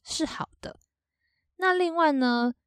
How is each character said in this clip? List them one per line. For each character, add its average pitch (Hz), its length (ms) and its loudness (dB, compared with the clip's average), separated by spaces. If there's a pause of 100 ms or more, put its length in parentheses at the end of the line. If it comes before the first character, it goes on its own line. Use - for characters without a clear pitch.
是 - 220 -4
好 - 220 -10 (140)
的。 - 160 -14 (800)
那 370 180 2
另 359 220 0
外 330 160 4
呢， 247 420 2 (140)